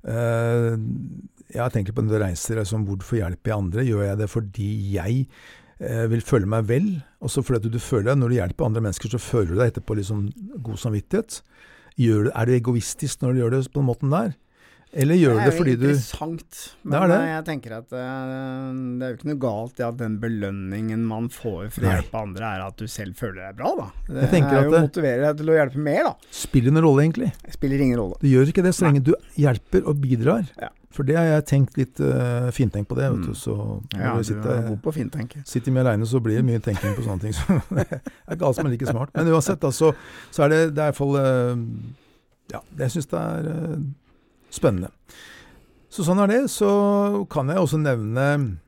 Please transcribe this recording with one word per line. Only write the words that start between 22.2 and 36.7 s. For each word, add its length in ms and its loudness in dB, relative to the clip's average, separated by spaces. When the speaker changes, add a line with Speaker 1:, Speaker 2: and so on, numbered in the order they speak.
Speaker 2:
andre, 240 -8
er 220 -6
at 100 -14
du 100 -10
selv 300 -10
føler 320 -8
deg 80 -16
bra, 180 -4
da. 120 -6
Det 140 -6
Speaker 1:
Jeg 100 2
tenker 220 4
Speaker 2:
er 60 6
Speaker 1:
at 60 6
Speaker 2:
jo 60 2
Speaker 1:
det 120 8
Speaker 2:
motiverer 420 0
deg 140 2
til 100 -4
å 80 6
hjelpe 240 2
mer, 240 0
da. 100 0
Speaker 1:
spiller 420 2
ingen 120 6
rolle, 240 8
egentlig. 240 -2
Speaker 2:
Det 120 -14
spiller 260 0
ingen 180 2
rolle. 220 -4
Speaker 1:
Det 100 4
gjør 220 8
ikke 160 2
det, 60 2
så 80 0
Speaker 2:
Nei. 100 6
Speaker 1:
lenge 120 4
du 100 4
hjelper 500 2
og 140 2
bidrar. 440 2
Speaker 2:
Ja. 80 -6
Speaker 1:
For 120 -4
det 120 2
har 80 4
jeg 220 4
tenkt 320 2
litt, 200 -2
eh, 540 0
fintenkt 360 0
på 80 -6
det, 140 0
vet 120 -2
du, 100 -4
Speaker 2:
Mm. 20 -6
Speaker 1:
så 480 -6
Speaker 2:
Ja, 160 -2
Speaker 1:
må 80 0
vi 80 -4
Speaker 2:
du 60 -2
Speaker 1:
sitte 100 -6
Speaker 2:
er 240 0
god 140 -6
på 100 -4
å 20 -8
fintenke. 540 -8
Speaker 1:
sitter 240 -2
mye 140 4
alene, 180 2
så 160 0
blir 160 0
det 80 2
mye 160 2
tenking 340 -2